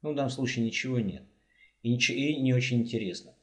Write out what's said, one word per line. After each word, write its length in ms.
Ну, 80
в 40
данном 140
случае 360
ничего 340
нет. 240
И 80
нич-, 220
и 280
не 140
очень 280
интересно. 600